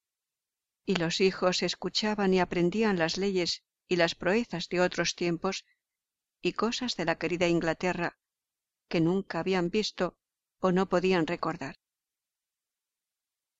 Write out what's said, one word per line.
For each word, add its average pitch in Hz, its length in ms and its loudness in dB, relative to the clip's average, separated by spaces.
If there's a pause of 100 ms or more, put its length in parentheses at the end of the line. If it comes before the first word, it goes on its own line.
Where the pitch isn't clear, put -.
(840)
Y 190 120 0
los 170 240 0
hijos 185 420 2
escuchaban 196 720 -2
y 185 40 4
aprendían 180 600 0
las 165 180 0
leyes 185 460 -2 (240)
y 180 80 0
las 170 180 2
proezas 180 560 -2
de 180 120 0
otros 175 340 0
tiempos 175 500 -2 (720)
y 175 140 -2
cosas 147 420 -2
de 175 100 -4
la 165 120 0
querida 175 300 0
Inglaterra 170 720 -2 (680)
que 175 140 0
nunca 175 380 0
habían 175 320 0
visto 196 460 -2 (420)
o 185 120 2
no 185 160 2
podían 180 380 2
recordar. 165 520 -6 (1800)